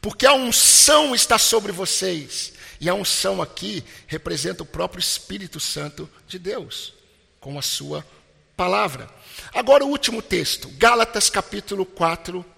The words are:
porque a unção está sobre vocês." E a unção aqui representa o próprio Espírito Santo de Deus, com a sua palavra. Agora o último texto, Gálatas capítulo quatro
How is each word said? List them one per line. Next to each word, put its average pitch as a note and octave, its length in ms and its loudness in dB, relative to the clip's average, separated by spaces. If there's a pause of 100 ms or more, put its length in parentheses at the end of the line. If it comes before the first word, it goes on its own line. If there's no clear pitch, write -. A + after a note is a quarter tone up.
porque G#3+ 220 0
a C#4 80 8
unção C4+ 800 6
está A#3 240 2
sobre G#3 340 2
vocês." F3 800 -6 (260)
E D3+ 100 -4
a F3+ 40 2
unção F#3+ 480 -2
aqui F#3+ 420 -8 (240)
representa E3 560 -6
o D3+ 40 -12
próprio F3 340 -6
Espírito F#3 580 -6
Santo D3 480 -8 (220)
de F#3 100 -14
Deus, - 540 -10 (480)
com C#3 180 -12
a C#3 40 -8
sua D3 440 -6 (480)
palavra. F3+ 540 -2 (460)
Agora C#4 320 6
o - 20 -2
último A3+ 320 -2
texto, - 560 -4
Gálatas A3+ 540 4
capítulo G3 560 -4
quatro F3 580 -4 (140)